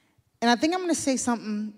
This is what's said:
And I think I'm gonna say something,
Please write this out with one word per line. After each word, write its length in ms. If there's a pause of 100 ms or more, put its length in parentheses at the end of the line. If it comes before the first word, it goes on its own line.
(400)
And 80
I 60
think 180
I'm 80
gonna 140
say 220
something, 600